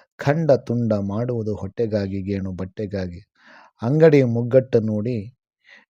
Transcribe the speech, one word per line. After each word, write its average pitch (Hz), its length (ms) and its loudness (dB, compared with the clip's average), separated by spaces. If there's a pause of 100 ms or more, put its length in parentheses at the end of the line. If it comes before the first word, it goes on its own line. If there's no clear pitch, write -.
(180)
ಖಂಡ 151 340 0
ತುಂಡ 120 420 0
ಮಾಡುವುದು 107 640 -4
ಹೊಟ್ಟೆಗಾಗಿ, 101 640 -4
ಗೇಣು 95 300 -4
ಬಟ್ಟೆಗಾಗಿ. 92 720 -8 (560)
ಅಂಗಡಿ 147 420 6
ಮುಗ್ಗಟ್ಟು 120 560 2
ನೋಡಿ 107 580 -4 (540)